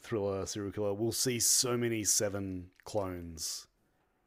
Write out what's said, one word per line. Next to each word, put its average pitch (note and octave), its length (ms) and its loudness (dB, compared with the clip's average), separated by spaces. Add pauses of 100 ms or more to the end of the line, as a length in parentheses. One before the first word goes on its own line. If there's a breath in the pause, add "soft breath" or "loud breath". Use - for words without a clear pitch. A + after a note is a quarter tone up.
thriller G2 440 -2
serial G2+ 260 -4
killer. G#2 200 0
We'll A2 200 0
see A#2+ 260 0
so B2 380 4
many A#2 280 0
Seven G2 600 0 (180)
clones, F2 800 -4 (600)